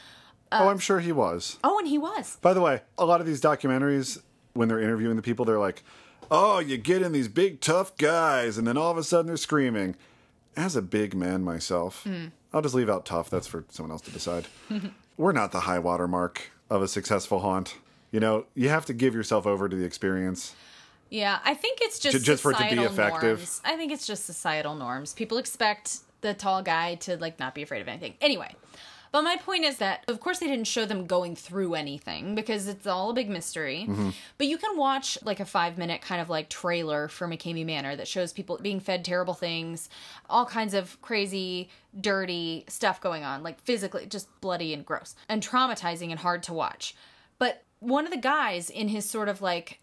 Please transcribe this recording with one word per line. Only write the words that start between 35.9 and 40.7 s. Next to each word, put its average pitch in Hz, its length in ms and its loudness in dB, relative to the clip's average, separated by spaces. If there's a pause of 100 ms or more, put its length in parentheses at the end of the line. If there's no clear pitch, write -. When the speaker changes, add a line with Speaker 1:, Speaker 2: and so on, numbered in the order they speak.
Speaker 1:
kind 180 200 -4
of, 165 80 -8
like, 156 200 -2
trailer 156 580 -2
for - 180 -8
McKamey 165 380 -6
Manor 143 320 -4
that - 120 -8
shows 180 240 -4
people 190 280 -8
being 196 200 -4
fed 185 240 -2
terrible 180 300 0
things, 165 560 -6 (400)
all 240 160 4
kinds 220 280 -2